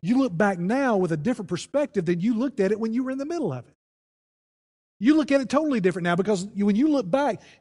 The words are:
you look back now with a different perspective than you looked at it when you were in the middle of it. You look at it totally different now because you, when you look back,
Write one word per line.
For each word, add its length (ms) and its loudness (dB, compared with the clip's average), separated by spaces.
you 160 2
look 180 2
back 220 2
now 400 0
with 140 0
a 60 0
different 320 -4
perspective 560 -4
than 160 0
you 120 2
looked 280 -2
at 100 2
it 80 -2
when 140 -2
you 100 0
were 80 -4
in 60 -6
the 80 -6
middle 260 -4
of 160 -10
it. 60 -20
You 160 4
look 160 2
at 100 4
it 80 -6
totally 320 0
different 240 0
now 100 2
because 380 0
you, 120 -2
when 120 2
you 100 4
look 220 0
back, 320 0